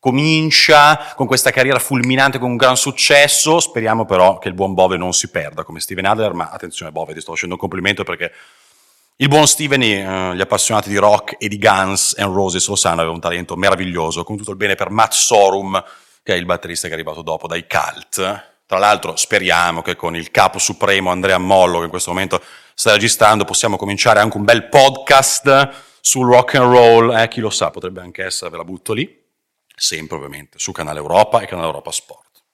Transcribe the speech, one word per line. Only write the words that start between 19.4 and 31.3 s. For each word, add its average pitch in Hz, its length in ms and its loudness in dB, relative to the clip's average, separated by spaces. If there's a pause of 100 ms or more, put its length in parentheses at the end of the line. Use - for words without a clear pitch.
che 87 120 -6
con 82 220 -8
il 82 140 -10
capo 101 280 0
supremo 98 520 -2
Andrea 92 260 0
Mollo, 90 420 2
che 85 60 -2
in 80 60 -8
questo 90 200 -8
momento 92 320 -4 (320)
sta - 180 0
registrando, 104 520 2
possiamo 104 320 -2
cominciare 101 440 2
anche 107 180 0
un 101 60 -4
bel 113 240 2
podcast 135 1000 4 (300)
sul 127 260 0
rock 123 280 4
and 127 180 4
roll, 117 420 8
eh, 113 140 2
chi 120 120 -8
lo 107 100 -4
sa, 80 200 -4
potrebbe 90 300 -12
anche 90 240 -16
essere, 90 260 -10
ve 82 60 -18
la 82 80 -12
butto 92 300 -10
lì, 143 280 -8 (540)
sempre 80 400 -8
ovviamente 71 420 -16
su - 140 -10
Canale 76 260 -8
Europa 95 420 2